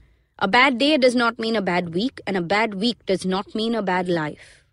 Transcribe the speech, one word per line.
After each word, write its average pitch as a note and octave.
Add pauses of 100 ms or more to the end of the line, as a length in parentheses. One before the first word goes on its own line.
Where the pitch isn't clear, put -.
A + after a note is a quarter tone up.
(400)
A G3
bad B3
day C#4+
does B3
not A#3
mean A3+
a G#3
bad F3+
week, G#3+
and G3
a E3+
bad G#3+
week A3
does F#3+
not F#3
mean A3+
a A3
bad F#3
life." E3